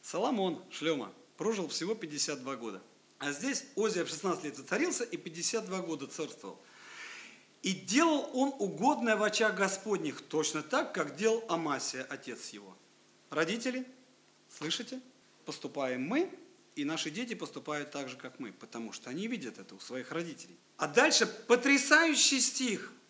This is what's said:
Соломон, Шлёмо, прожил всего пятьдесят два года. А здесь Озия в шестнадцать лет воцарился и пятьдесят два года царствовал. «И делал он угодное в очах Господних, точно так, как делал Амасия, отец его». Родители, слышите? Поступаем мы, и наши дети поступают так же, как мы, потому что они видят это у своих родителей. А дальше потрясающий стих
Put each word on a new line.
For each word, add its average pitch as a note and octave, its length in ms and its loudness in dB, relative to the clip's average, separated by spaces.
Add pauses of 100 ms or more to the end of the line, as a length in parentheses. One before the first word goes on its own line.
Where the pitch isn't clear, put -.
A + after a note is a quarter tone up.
Соломон, G3 680 0
Шлёмо, C#3+ 420 -2 (260)
прожил G3+ 300 0
всего F3 260 -2
пятьдесят D3+ 480 -4
два C3+ 140 -4
года. A2 260 -8 (360)
А C#3+ 140 -4
здесь A#3 320 -2 (120)
Озия F#3+ 280 2
в - 40 -6
шестнадцать D#3+ 360 -2
лет C#3 140 -8
воцарился A#3 460 0
и F3 120 -8
пятьдесят F3 500 -4
два F#3 140 -4
года D#3 260 -6
царствовал. B2+ 540 -10 (1000)
«И F#3+ 100 0
делал D4 640 4
он C4+ 240 4
угодное A3 580 2
в G3+ 60 2
очах G#3+ 320 4
Господних, F#3+ 680 0
точно D3+ 420 0
так, C4 300 0
как D3 240 -2
делал A3 320 2
Амасия, D3 600 0
отец B2+ 380 -8
его». G2+ 280 -14 (540)
Родители, A3+ 560 0 (720)
слышите? A3 420 -6 (440)
Поступаем C3 580 -4
мы, C4+ 260 0 (460)
и C#3+ 100 -4
наши D#3 260 -2
дети A3+ 240 -6
поступают D3 580 -6
так C#3 160 -6
же, B2+ 80 -10
как C3 240 -14
мы, A2 120 -8
потому A2+ 400 -10
что - 160 -12
они F3 200 -4
видят D#3 300 -6
это G2 180 -16
у G2 40 -16
своих B2 300 -8
родителей. D#3+ 480 -8 (180)
А D3+ 120 0
дальше B3 380 6
потрясающий C#4 1120 6
стих - 520 0 (180)